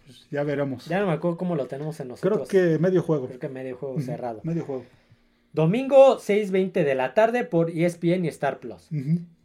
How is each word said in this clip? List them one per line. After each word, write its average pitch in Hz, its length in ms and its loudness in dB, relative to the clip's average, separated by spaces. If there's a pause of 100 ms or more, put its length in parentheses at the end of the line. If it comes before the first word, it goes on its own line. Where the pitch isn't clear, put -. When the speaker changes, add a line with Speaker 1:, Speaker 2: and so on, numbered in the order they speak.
Speaker 1:
pues, - 240 -20
ya 143 140 -4
veremos. 139 420 -4
Speaker 2:
Ya 170 140 -2
no 208 80 0
me 170 40 0
acuerdo 170 240 -2
cómo 175 200 -4
lo 143 100 -4
tenemos 151 340 -8
en 135 140 -10
Speaker 1:
Creo 196 240 0
Speaker 2:
nosotros. 135 100 -6
Speaker 1:
que 180 300 4
medio 180 240 2
juego. 147 240 -2
Speaker 2:
Creo 127 140 -14
que 151 100 -8
medio 131 260 -10
juego 135 200 -8
Speaker 1:
Ujú, 143 80 -4
Speaker 2:
cerrado. 117 400 -8
Speaker 1:
medio 160 200 -4
juego. 127 200 -8 (680)
Speaker 2:
Domingo, 254 640 6
seis 208 320 0
veinte 190 340 0
de 139 100 2
la - 200 0
tarde 233 300 2
por 165 260 0
E 165 140 0
S 175 140 -2
P 170 160 2
N 185 120 -2
y - 20 -2
Star - 320 -4
Plus. 110 320 -16
Speaker 1:
Ujú. 151 280 0 (240)